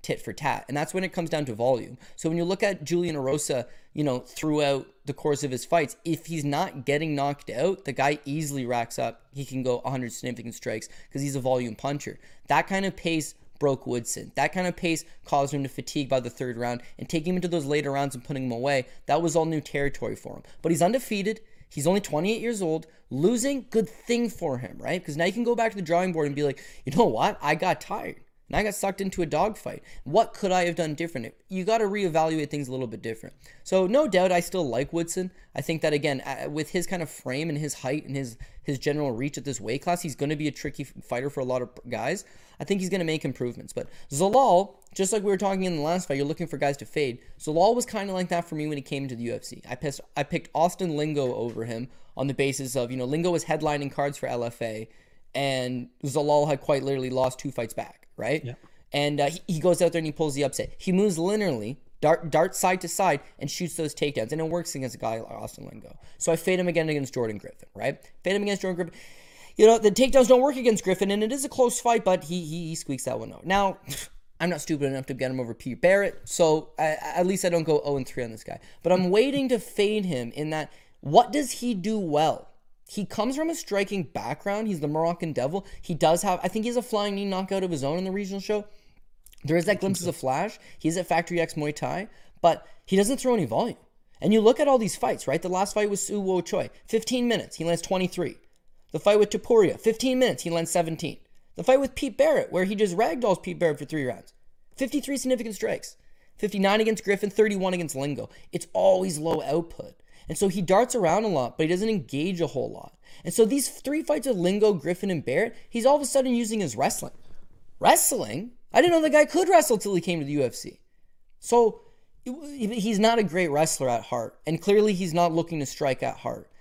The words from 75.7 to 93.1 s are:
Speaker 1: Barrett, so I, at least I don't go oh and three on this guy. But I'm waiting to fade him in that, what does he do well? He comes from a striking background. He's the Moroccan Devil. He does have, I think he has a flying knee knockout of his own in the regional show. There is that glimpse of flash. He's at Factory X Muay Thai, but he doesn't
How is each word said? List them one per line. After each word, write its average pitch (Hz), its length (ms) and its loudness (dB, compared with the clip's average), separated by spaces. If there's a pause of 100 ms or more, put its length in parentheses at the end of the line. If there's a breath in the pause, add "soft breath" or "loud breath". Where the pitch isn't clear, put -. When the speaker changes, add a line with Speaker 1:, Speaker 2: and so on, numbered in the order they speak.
Speaker 1:
Barrett, 190 440 4
so 156 520 2
I, 156 240 2
at 180 240 0
least 190 200 0
I 180 40 4
don't 170 140 2
go 147 220 4
oh 143 100 0
and 131 100 -4
three 123 200 -6
on 113 60 -10
this 110 120 -16
guy. - 160 -12 (240 soft breath)
But 170 80 4
I'm 180 180 4
waiting 269 380 4
to 233 120 2
fade 208 440 0
him 123 320 -4
in 151 140 -4
that, 156 240 -4 (260 soft breath)
what 165 320 6
does 285 200 -2
he 240 220 -4
do 208 240 -2
well? 156 520 0 (380)
He 202 180 -6
comes 240 300 -2
from 311 140 -2
a 330 60 -4
striking 196 480 -2
background. 151 640 -6
He's 175 140 -2
the 151 60 -2
Moroccan 165 460 -2
Devil. 147 320 -2 (160 loud breath)
He 170 140 -4
does 262 260 4
have, 185 220 0
I 185 40 0
think 214 180 -2
he 240 40 -2
has 240 80 0
a 240 40 0
flying 208 340 -2
knee 202 100 -4
knockout 190 380 -2
of 180 80 -2
his 135 120 -2
own 147 140 -2
in 185 60 -4
the 190 80 -4
regional 196 300 -6
show. 208 240 -2 (800 soft breath)
There 151 140 2
is 170 80 2
that 196 140 2
glimpse 185 260 -2
of 170 100 -2
flash. 151 440 -2 (180 loud breath)
He's 160 200 -2
at 175 100 -4
Factory 170 320 0
X 165 160 -2
Muay 151 200 -4
Thai, 156 340 -6 (320 soft breath)
but 165 260 4 (180 soft breath)
he 196 100 0
doesn't 202 220 4